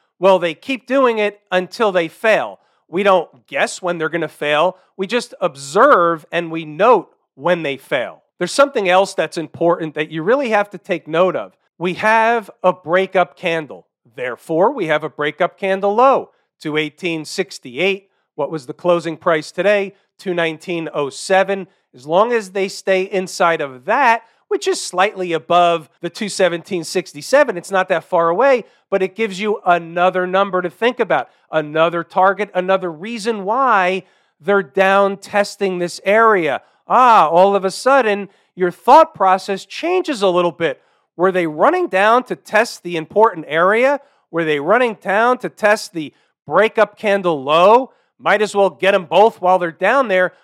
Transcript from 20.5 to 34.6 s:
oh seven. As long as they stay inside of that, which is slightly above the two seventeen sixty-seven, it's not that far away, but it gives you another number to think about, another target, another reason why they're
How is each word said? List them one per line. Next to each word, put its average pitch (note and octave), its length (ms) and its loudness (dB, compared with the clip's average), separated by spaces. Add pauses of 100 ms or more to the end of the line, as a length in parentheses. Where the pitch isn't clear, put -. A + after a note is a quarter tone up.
oh C#3+ 180 -4
seven. F#3+ 580 -2 (260)
As C3 120 -20
long G3 260 2
as A3 180 -4
they G3 180 -4
stay F#3+ 340 -2
inside F#3 580 -2
of C3 240 -12
that, A#3 400 0 (240)
which G4+ 180 -4
is F#4+ 140 -2
slightly F#3 520 -4
above E3+ 560 0 (120)
the C3 100 -8
two G#3 180 -8
seventeen E3+ 540 -2
sixty-seven, F#3+ 760 -2
it's - 140 -12
not F#3 180 0
that E3 140 -2
far E3+ 260 0
away, A#3 360 2 (260)
but G3 100 0
it F#3 140 -4
gives G#3 240 -4
you G#3 260 -4
another F3 640 0
number F#3 340 -2
to F3 100 -4
think A#3+ 280 -2
about, E3+ 320 -2 (220)
another D#3+ 500 0
target, F#3+ 500 0
another F#3 380 -2
reason G#3 540 -8
why G3 580 0 (380)
they're G3 220 0